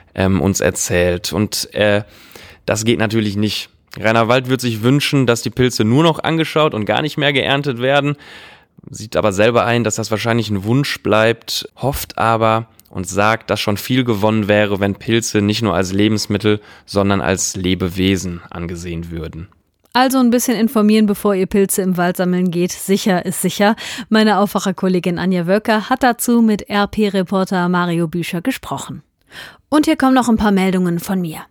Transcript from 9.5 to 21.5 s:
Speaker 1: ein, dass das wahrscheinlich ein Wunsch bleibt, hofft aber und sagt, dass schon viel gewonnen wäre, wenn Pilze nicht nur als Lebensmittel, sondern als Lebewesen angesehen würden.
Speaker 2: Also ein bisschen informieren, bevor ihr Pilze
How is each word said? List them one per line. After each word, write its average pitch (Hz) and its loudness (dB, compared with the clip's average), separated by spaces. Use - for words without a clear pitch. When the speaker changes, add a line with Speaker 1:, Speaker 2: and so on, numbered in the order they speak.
Speaker 1:
ein, 117 0
dass 107 0
das 113 -4
wahrscheinlich 110 0
ein 98 -2
Wunsch 127 0
bleibt, 110 0
hofft - -6
aber 113 2
und 92 -8
sagt, 104 0
dass 104 0
schon 104 -2
viel 127 0
gewonnen 107 0
wäre, 104 2
wenn 98 0
Pilze 113 0
nicht 107 0
nur 104 0
als 90 0
Lebensmittel, 104 0
sondern 98 0
als 82 -2
Lebewesen 92 -2
angesehen 85 -10
würden. 80 -12
Speaker 2:
Also 262 0
ein 247 2
bisschen 240 0
informieren, 214 2
bevor 202 0
ihr 190 0
Pilze 196 0